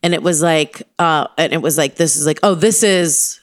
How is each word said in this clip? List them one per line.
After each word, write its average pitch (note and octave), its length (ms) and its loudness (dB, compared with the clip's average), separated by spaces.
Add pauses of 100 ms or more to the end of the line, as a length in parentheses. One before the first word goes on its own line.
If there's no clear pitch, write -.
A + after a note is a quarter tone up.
And F3 120 0
it - 80 -4
was E3 180 0
like, D#3+ 420 0 (160)
uh, D#3+ 280 0 (100)
and D#3+ 160 0
it D#3+ 80 -2
was C#3+ 160 -2
like, D3 200 -2
this E3 200 0
is D3+ 80 -4
like, D3+ 180 -2
"Oh, G3+ 120 2
this F#3+ 280 0
is F3+ 600 0